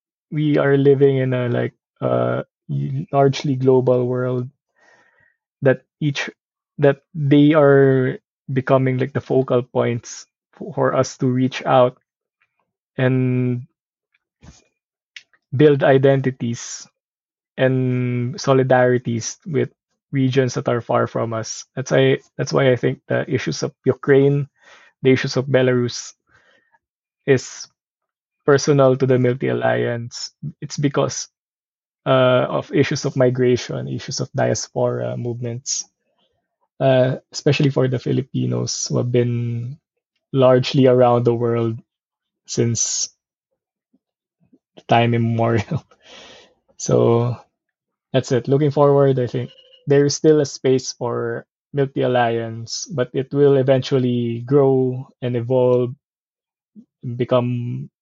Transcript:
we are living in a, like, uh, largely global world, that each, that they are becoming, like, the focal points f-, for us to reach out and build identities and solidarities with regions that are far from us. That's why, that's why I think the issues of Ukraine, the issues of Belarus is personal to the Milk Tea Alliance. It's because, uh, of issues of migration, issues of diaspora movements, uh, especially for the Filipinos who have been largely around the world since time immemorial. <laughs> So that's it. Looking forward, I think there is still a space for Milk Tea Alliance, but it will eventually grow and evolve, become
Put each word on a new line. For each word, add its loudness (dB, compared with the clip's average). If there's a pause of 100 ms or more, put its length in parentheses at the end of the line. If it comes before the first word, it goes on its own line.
(320)
we 0
are 2
living 4
in -2
a, -2
like, -4 (280)
uh, -2 (720)
largely 0
global 2
world, -4 (1120)
that 2 (160)
each, -4 (500)
that 2 (100)
they 4
are 4 (340)
becoming, 0
like, -4
the -4
focal 0
points -6 (300)
f-, -14
for 0
us -2
to -2
reach -2
out 2 (1000)
and -2 (1900)
build 4
identities 0 (720)
and 0
solidarities 2
with -4 (420)
regions 0
that -4
are 0
far 0
from -6
us. -10 (100)
That's -8
why, 4 (180)
that's -6
why 2
I 2
think -4
the -4
issues -4
of -6 (120)
Ukraine, 2 (540)
the 4
issues 0
of -2
Belarus 0 (1120)
is -2 (800)
personal 4
to -2
the 2
Milk 0
Tea -4
Alliance. -4 (280)
It's -14
because, -2 (800)
uh, 2
of -6
issues 0
of -6
migration, 0
issues -10
of -10
diaspora -4
movements, -8 (960)
uh, 2 (140)
especially 0
for 0
the -4
Filipinos -4
who -4
have -4
been -4 (560)
largely 4
around 4
the 2
world -2 (680)
since -4 (1800)
time 2
immemorial. -2
<laughs> -20 (800)
So 0 (720)
that's -2
it. 0
Looking 2
forward, 4
I -2
think -8 (340)
there 4
is 0
still 4
a -2
space -2
for -8 (280)
Milk -4
Tea -2
Alliance, -2
but -6
it -6
will 4
eventually 0
grow 2 (140)
and -4
evolve, 0 (1200)
become -4 (100)